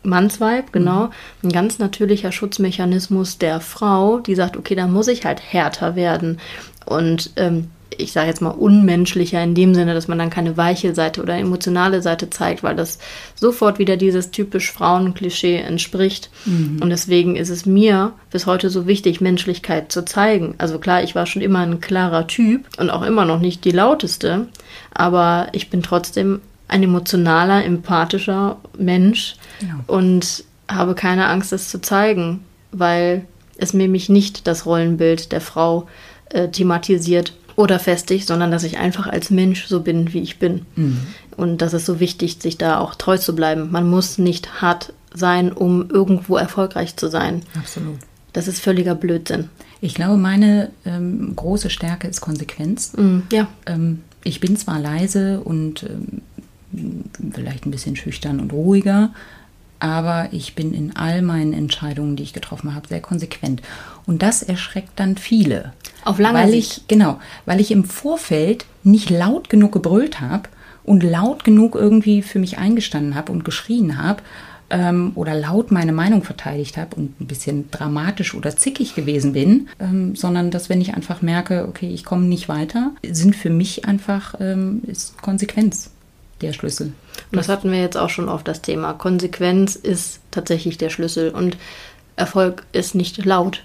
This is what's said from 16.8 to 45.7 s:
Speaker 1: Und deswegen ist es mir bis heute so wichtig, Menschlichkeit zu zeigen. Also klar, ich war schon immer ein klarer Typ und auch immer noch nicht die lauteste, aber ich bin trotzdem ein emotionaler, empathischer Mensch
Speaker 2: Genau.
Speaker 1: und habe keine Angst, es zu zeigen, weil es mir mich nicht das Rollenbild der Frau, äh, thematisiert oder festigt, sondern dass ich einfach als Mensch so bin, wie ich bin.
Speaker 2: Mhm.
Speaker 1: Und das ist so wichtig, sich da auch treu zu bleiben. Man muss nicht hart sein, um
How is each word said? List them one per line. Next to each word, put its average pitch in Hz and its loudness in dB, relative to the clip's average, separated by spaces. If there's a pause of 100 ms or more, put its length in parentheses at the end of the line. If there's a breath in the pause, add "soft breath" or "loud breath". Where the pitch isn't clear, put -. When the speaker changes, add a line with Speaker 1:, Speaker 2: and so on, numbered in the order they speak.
Speaker 1:
Und 175 2
deswegen 175 2
ist 170 -4
es 175 -6
mir 202 6 (200 soft breath)
bis 185 -2
heute 185 2
so 180 -2
wichtig, 190 2
Menschlichkeit 175 0
zu 170 -4
zeigen. 202 0
Also 160 -2
klar, 180 2
ich - -8
war 175 0
schon 196 -4
immer 190 2
ein 170 -2
klarer 170 0
Typ 233 2 (120)
und 180 0
auch - -2
immer 220 2
noch 165 2
nicht 175 0
die 185 6
lauteste, 202 2 (440 loud breath)
aber 175 4
ich - -6
bin 180 0
trotzdem 190 0 (260)
ein 190 2
emotionaler, 180 4
empathischer 185 0 (200)
Mensch 185 2 (240 loud breath)
Speaker 2:
Genau. 175 -8 (120)
Speaker 1:
und 185 2 (260)
habe 180 -2
keine 185 0
Angst, 190 -2
es 190 -6
zu 185 -10
zeigen, 190 0 (320)
weil 175 0 (320)
es 185 -4
mir 190 2
mich 185 0
nicht 196 4
das 165 -2
Rollenbild 165 2
der 165 -2
Frau, 165 0 (440 loud breath)
äh, 175 0
thematisiert 175 0 (220)
oder 190 4
festigt, 185 0
sondern 170 0
dass 170 0
ich 165 -6
einfach 190 -2
als - -4
Mensch 185 2
so 180 0
bin, 165 0
wie 175 -4
ich - -10
bin. 175 0 (120)
Speaker 2:
Mhm. 135 0 (380 loud breath)
Speaker 1:
Und 170 -2
das 165 0
ist 165 -2
so 170 -2
wichtig, 175 -2
sich 165 -4
da 165 0
auch - -6
treu 190 0
zu 175 -4
bleiben. 156 0
Man 175 2
muss 180 2
nicht 180 -2
hart 175 0 (220)
sein, 180 2
um 180 0